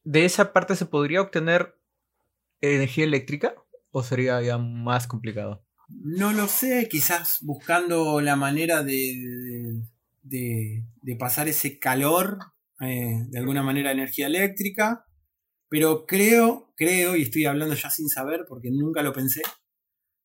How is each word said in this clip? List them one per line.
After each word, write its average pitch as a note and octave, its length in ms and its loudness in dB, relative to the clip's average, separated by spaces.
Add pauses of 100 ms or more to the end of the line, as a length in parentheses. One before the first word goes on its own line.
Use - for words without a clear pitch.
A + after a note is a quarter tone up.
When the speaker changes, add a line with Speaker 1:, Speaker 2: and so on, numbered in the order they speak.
Speaker 1:
¿de D#3 180 4
esa G3 300 4
parte F#3 240 2
se F3+ 80 -2
podría D3+ 360 0
obtener F3 560 0 (840)
energía C#3+ 420 2
eléctrica D3 500 0 (380)
o C3 100 -2
sería B2 400 0
ya A#2+ 160 0
más A#2+ 500 -2
complicado? G#2+ 580 -8 (240)
Speaker 2:
No F#3 420 -2
lo G#3 160 0
sé, B3 420 0
quizás E3 520 -2
buscando D#3+ 800 0
la C#3+ 160 2
manera D3+ 440 0
de, C#3 120 -4
de, B2 880 -6 (420)
de, A#2 640 -4 (160)
de B2+ 160 -8
pasar B2+ 320 -2
ese C#3+ 300 -4
calor, D#3 600 2 (420)
eh, B2 480 -2
de B2 100 -8
alguna C3+ 240 0
manera C#3 260 0
a C3+ 40 0
energía C3+ 340 -4
eléctrica, G3 800 0 (640)
pero D#3 360 2
creo, A3+ 720 4
creo, F3+ 400 2
y E3 60 4
estoy D3 240 0
hablando D3 280 0
ya C#3 160 -6
sin D3+ 200 -4
saber D3+ 400 -4
porque B2 200 -10
nunca D3 320 0
lo C#3 120 0
pensé, C3 280 -2 (840)